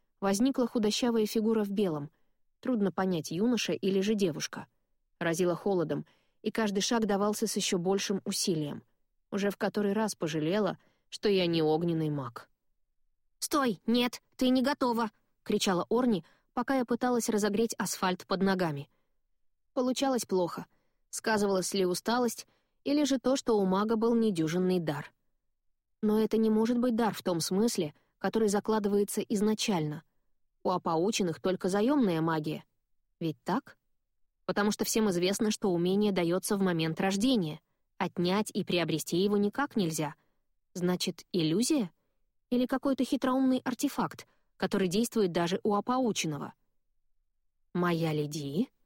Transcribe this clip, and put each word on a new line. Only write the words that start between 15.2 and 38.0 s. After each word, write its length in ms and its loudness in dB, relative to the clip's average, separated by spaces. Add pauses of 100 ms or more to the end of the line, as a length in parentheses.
кричала 460 0
Орни — 360 2 (280)
пока 240 -2
я 80 0
пыталась 440 -2
разогреть 500 0
асфальт 480 -4
под 160 -2
ногами. 460 0 (840)
Получалось 540 0
плохо. 400 -2 (420)
Сказывалась 640 0
ли 140 0
усталость, 600 -2 (380)
или 200 2
же 140 2
то, 180 0
что 220 2
у 60 4
мага 320 2
был 180 2
недюжинный 680 2
дар. 320 -6 (880)
Но 180 2
это 160 2
не 140 4
может 280 2
быть 180 2
дар 180 0
в 80 -12
том 180 0
смысле, 540 0 (240)
который 300 0
закладывается 720 0
изначально. 840 0 (600)
У 80 -2
опаученных 720 0
только 280 -2
заёмная 520 2
магия. 440 -2 (560)
Ведь 240 -4
так? 320 -4 (680)
Потому 260 0
что 140 -2
всем 260 2
известно, 400 0
что 200 -2
умение 420 2
даётся 440 0
в 40 0
момент 400 0
рождения. 600 0 (380)
Отнять 540 -2